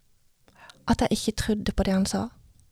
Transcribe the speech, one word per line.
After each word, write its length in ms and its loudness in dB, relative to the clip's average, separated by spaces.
at 120 4
jeg 120 2
ikke 240 -2
trodde 380 -2
på 100 0
det 100 0
han 120 2
sa. 240 -4